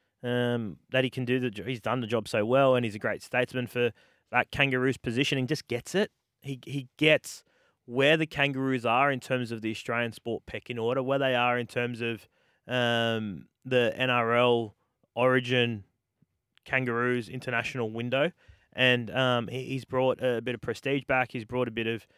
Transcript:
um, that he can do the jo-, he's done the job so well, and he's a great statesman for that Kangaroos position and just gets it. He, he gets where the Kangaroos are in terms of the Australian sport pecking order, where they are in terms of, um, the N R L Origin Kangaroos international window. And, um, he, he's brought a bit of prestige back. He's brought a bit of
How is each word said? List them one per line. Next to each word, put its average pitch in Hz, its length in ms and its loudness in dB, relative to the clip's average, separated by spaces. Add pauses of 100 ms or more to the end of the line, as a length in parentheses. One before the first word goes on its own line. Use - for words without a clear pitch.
(220)
um, 120 560 -2 (120)
that 131 140 2
he 123 60 -2
can 131 140 -6
do 127 140 2
the 123 120 -2
jo-, 101 120 -8
he's 113 180 -6
done 120 200 -2
the 117 60 -4
job 110 200 0
so 107 180 0
well, 131 300 6
and 123 100 2
he's 107 120 -4
a - 20 -12
great 107 240 -4
statesman 123 460 -2
for 120 240 0 (400)
that 123 180 2
Kangaroos 131 460 0
position 131 420 -2
and 127 100 -2
just - 200 -6
gets - 260 -6
it. 202 160 0 (300)
He, 139 260 -10
he 131 300 -8
gets - 480 2 (400)
where 139 320 4
the 156 100 0
Kangaroos 135 580 0
are 127 280 2
in 123 80 -4
terms 123 320 -4
of 113 100 -8
the 110 80 -2
Australian 117 400 -4
sport 110 340 -8
pecking 117 360 -8
order, 123 200 0
where 135 200 0
they 131 160 2
are 123 200 2
in 120 120 -4
terms 120 320 -4
of, 117 280 -6 (380)
um, 117 800 0 (200)
the 123 300 4
N 131 120 0
R 117 260 2
L 120 400 4 (400)
Origin 123 720 2 (800)
Kangaroos 123 640 0
international 120 600 -4
window. 123 420 -2 (400)
And, 123 380 2
um, 123 380 0
he, 127 160 -8
he's 127 200 -6
brought 131 380 0
a 120 200 0
bit 120 120 -4
of 117 60 -10
prestige 135 440 -4
back. 131 280 0
He's 117 140 -8
brought 127 220 -2
a - 20 -6
bit 110 160 -4
of 113 200 -4 (120)